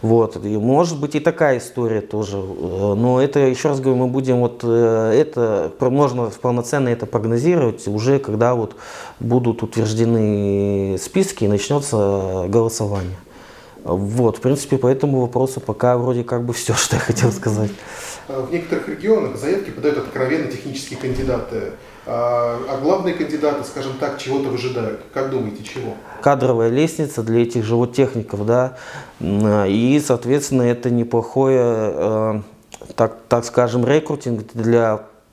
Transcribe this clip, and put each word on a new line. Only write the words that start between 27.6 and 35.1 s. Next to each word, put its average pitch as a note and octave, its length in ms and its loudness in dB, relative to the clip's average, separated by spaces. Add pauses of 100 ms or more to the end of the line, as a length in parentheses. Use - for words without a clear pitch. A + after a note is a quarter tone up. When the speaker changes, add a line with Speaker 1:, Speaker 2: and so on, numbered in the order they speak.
Speaker 1:
же A2+ 120 2
вот A#2+ 180 2
техников, A2 520 0
да, B2+ 320 2 (440)
м, G#2 460 2
и, A#2+ 380 4
соответственно, C3 580 2
это A#2+ 260 0
неплохое, A#2+ 720 2
э, G#2+ 800 0 (540)
так, A2+ 220 2 (120)
так A#2+ 160 2
скажем, A#2+ 400 2
рекрутинг C#3+ 560 0 (120)
для A2+ 480 2 (320)